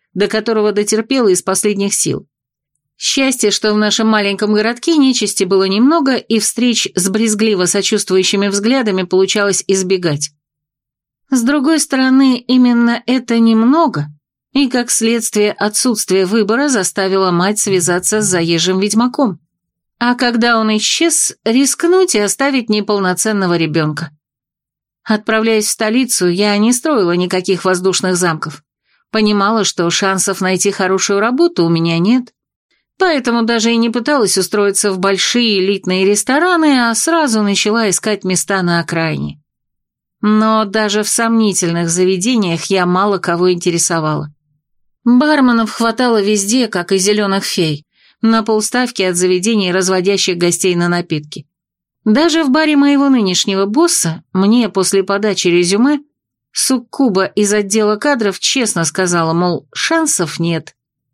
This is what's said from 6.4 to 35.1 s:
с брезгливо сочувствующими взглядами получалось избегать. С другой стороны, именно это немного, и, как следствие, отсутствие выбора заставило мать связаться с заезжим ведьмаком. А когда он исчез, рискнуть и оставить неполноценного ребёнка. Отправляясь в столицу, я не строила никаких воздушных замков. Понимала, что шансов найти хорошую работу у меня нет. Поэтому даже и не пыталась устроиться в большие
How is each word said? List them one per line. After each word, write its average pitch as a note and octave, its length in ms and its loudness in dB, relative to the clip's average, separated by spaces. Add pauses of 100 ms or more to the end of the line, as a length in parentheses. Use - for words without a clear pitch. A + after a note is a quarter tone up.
с F#3 140 -2
брезгливо G#3 560 0
сочувствующими G3 800 0
взглядами G3+ 560 0
получалось F#3+ 640 0
избегать. F3+ 640 -2 (1000)
С B3+ 140 0
другой D4 360 0
стороны, C4 600 2
именно A#3+ 640 2
это B3 340 0
немного, A3+ 680 2 (460)
и, C4+ 160 2
как A#3+ 200 -2
следствие, A3+ 640 0
отсутствие G#3 720 -2
выбора A3+ 440 0
заставило F#3+ 600 0
мать F3+ 300 0
связаться F3+ 640 0
с G#3+ 40 -2
заезжим E3+ 540 0
ведьмаком. G#3+ 600 0 (600)
А A#3+ 140 0
когда A#3+ 460 0
он A3 180 0
исчез, - 640 -2
рискнуть E4+ 720 2
и G#3+ 60 0
оставить B3 500 -2
неполноценного G3+ 880 0
ребёнка. D#3 540 -2 (920)
Отправляясь A3 640 0
в - 60 -4
столицу, A3+ 560 0
я G3+ 300 0
не A3 140 2
строила A#3 420 0
никаких F3+ 520 -2
воздушных F#3 500 0
замков. D#3+ 480 -4 (460)
Понимала, G#3 540 0
что E3+ 260 -2
шансов F#3+ 500 -2
найти F#3 300 0
хорошую F#3+ 500 0
работу B3 460 0
у E3+ 40 2
меня E3 280 0
нет. A#3+ 360 0 (680)
Поэтому B3 440 0
даже A3+ 280 0
и A#3 60 2
не A#3 120 2
пыталась A#3 480 0
устроиться G3+ 540 0
в F#3+ 80 -4
большие G3 600 0